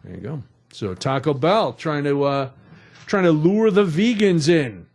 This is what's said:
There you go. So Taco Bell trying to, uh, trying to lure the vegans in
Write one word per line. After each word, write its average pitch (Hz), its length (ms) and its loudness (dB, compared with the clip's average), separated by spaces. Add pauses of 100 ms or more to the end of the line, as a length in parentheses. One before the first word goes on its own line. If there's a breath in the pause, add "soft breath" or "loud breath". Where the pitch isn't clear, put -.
There 92 100 -16
you 90 60 -16
go. 127 220 -12 (300)
So 98 220 -8
Taco 135 400 -2
Bell 160 380 0
trying 147 320 -6
to, 143 180 0
uh, 139 280 -2 (560 loud breath)
trying 190 180 0
to 170 80 6
lure 196 380 2
the 202 140 2
vegans 190 640 2
in 127 460 0